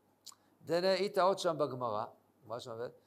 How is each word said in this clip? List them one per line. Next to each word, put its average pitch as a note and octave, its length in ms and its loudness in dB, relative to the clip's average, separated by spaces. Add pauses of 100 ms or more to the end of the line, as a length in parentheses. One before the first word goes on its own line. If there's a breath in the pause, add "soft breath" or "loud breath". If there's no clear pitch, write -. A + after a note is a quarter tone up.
(600 loud breath)
דנא F3 320 2
איתא F#3+ 280 2
עוד F#3 180 4
שם E3 180 0
בגמרא, B2+ 480 -2 (400)
מה A2+ 140 -8
שם B2 120 -12
עובד? A#2 180 -8 (180 soft breath)